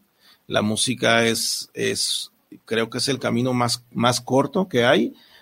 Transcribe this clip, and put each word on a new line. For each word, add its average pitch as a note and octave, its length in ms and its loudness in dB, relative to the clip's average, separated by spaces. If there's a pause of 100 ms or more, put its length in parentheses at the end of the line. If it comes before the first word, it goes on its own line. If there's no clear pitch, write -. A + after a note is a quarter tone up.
(460)
La G#2 160 -2
música A#2 640 0
es, - 480 -2
es, - 560 -4 (340)
creo A2+ 260 -2
que B2+ 80 -6
es A#2+ 100 -2
el C3+ 100 -2
camino B2 360 -2
más, A#2+ 280 0 (100)
más A#2+ 280 2
corto D3 480 0
que A#2+ 160 2
hay E3+ 300 2 (280)